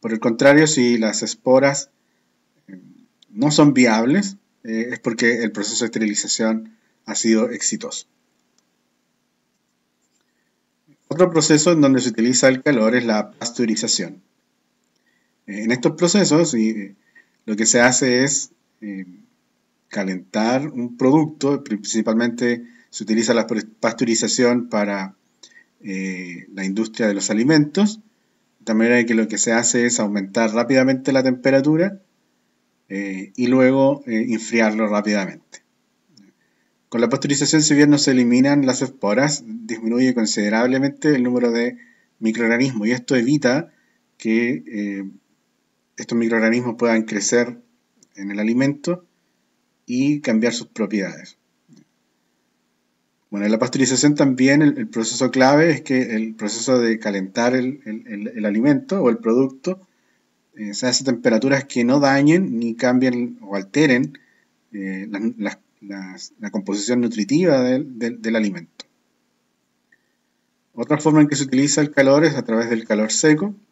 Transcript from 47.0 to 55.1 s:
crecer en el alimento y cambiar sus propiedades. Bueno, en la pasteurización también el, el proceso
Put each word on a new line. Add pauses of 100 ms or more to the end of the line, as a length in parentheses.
crecer (600)
en
el
alimento (800)
y
cambiar
sus
propiedades. (1900)
Bueno,
en
la
pasteurización
también
el,
el
proceso